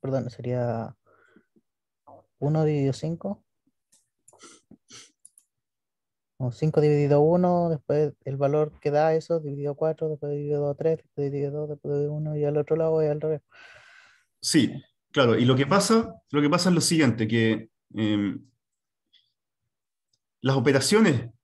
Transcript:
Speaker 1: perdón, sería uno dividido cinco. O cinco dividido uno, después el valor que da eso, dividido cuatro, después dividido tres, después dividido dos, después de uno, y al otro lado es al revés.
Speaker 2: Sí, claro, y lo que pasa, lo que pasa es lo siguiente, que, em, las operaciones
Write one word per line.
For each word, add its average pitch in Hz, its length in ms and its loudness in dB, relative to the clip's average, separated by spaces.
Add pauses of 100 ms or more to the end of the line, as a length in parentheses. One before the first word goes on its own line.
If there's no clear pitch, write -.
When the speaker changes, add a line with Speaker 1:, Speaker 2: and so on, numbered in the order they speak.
Speaker 1:
perdón, 131 300 -4
sería 117 640 -6 (1400)
uno 156 260 0
dividido 143 300 0
cinco. 165 500 -8 (3000)
O 123 140 -4
cinco 156 280 0
dividido 147 400 4
uno, 175 480 2
después 147 460 -2 (100)
el 135 140 -8
valor 151 420 0
que 147 100 -2
da 156 240 2
eso, 160 260 -2
dividido 143 340 -6
cuatro, 156 340 -4
después 147 240 -6
dividido 147 420 -4
tres, 160 280 -2
después 143 280 -6
dividido 139 220 -6
dos, 151 160 -8
después 143 320 -6
de 147 80 -2
uno, 151 260 -6
y 147 120 -2
al 151 100 -2
otro 151 200 0
lado 160 260 0
es 151 80 0
al 151 100 -4
revés. 156 220 -4 (960)
Speaker 2:
Sí, - 320 2 (400)
claro, 123 260 4
y 123 60 2
lo 127 100 4
que 135 120 0
pasa, 202 480 2 (160)
lo 147 120 0
que 147 80 2
pasa 175 200 0
es 175 40 4
lo 143 60 4
siguiente, 123 480 2
que, 113 420 0 (240)
em, 104 500 -2 (2000)
las 135 140 2
operaciones 139 720 2 (140)